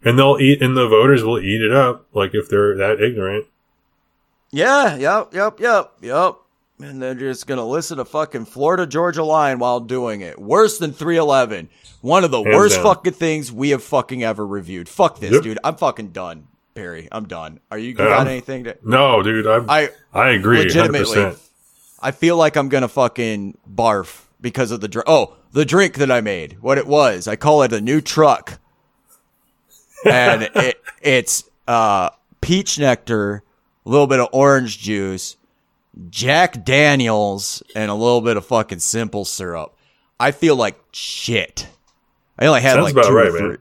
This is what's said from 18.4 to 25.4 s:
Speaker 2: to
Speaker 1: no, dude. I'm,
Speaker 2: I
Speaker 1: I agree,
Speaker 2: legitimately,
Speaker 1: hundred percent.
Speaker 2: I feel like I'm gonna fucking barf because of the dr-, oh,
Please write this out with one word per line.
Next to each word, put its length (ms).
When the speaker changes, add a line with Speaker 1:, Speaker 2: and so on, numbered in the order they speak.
Speaker 2:
to 200
Speaker 1:
no, 400
dude. 240
I'm, 200
Speaker 2:
I 220
Speaker 1:
I 160
agree, 280
Speaker 2:
legitimately, 580
Speaker 1:
hundred 160
percent. 180
Speaker 2:
I 120
feel 240
like 180
I'm 140
gonna 200
fucking 680
barf 580
because 300
of 100
the 60
dr-, 220
oh, 260